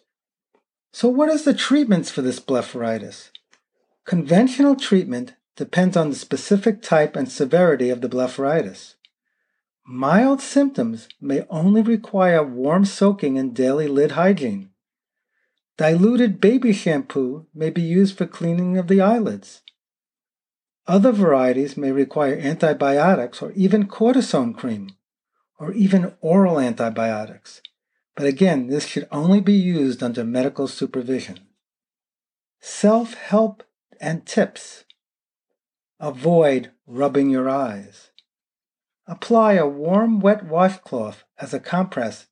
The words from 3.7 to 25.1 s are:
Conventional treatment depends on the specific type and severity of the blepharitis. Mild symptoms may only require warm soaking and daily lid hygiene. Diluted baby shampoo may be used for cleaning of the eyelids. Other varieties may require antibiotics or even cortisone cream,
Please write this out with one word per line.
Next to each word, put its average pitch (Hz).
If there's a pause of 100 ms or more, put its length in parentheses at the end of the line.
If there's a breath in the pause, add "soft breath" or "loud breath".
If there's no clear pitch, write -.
Conventional 220
treatment 185 (200)
depends 180
on 160
the 131
specific 202
type 156
and 135
severity 139
of 120
the 123
blepharitis. 127 (920)
Mild 180
symptoms 127 (120)
may 139
only 196
require 190
warm 143
soaking 196
and 131
daily 131
lid 143
hygiene. 135 (1080)
Diluted 190
baby 240
shampoo 143
may 156
be 170
used 185
for 175
cleaning 175
of 175
the 196
eyelids. 202 (1300)
Other 202
varieties 139
may 139
require 139
antibiotics 143
or -
even 196
cortisone 190
cream, 104 (680)